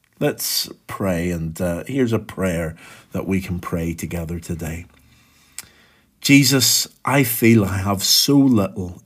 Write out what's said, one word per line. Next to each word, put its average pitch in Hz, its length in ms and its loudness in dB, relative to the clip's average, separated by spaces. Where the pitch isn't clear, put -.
Let's - 480 -2
pray, 90 440 -2
and, 80 300 -6
uh, 87 240 -4
here's 127 280 0
a 110 60 2
prayer 85 560 -4
that 92 160 -6
we 92 140 0
can 90 180 -6
pray 85 340 -4
together 82 460 -8
today. 82 460 -10
Jesus, 139 680 4
I 139 180 2
feel 113 400 4
I 95 140 -2
have 98 260 -2
so - 340 4
little 101 680 2